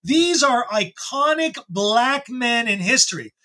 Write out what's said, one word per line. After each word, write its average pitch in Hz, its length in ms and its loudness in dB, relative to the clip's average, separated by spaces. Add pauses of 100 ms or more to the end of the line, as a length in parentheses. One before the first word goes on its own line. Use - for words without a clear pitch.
these 320 400 2
are 240 240 2
iconic 277 920 -2 (100)
black 240 600 0
men 240 400 -2
in 202 120 -2
history. 175 540 0 (100)